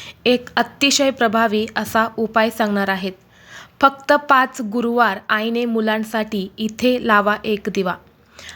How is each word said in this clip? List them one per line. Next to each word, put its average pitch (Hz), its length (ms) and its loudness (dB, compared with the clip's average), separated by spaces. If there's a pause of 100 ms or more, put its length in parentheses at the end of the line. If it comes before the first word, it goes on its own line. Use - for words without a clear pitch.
(240)
एक 247 300 2
अतिशय 269 560 2
प्रभावी 226 540 0 (100)
असा 220 300 0 (120)
उपाय 220 320 2
सांगणार 202 400 -2
आहे. 190 220 -4 (720)
फक्त 277 320 2 (160)
पाच 262 340 2
गुरुवार 226 560 0 (100)
आईने 233 360 -2
मुलांसाठी 220 840 -2 (100)
इथे 240 440 0
लावा 208 420 2
एक 214 260 -4
दिवा. 180 260 -2 (600)